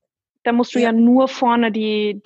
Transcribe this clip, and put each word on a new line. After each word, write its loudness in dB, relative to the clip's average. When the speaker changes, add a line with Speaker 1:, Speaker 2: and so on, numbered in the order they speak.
Speaker 1:
da -2
musst -2
du 0
Speaker 2:
Ja. 2
Speaker 1:
ja 0
nur 4
vorne -2
die, -4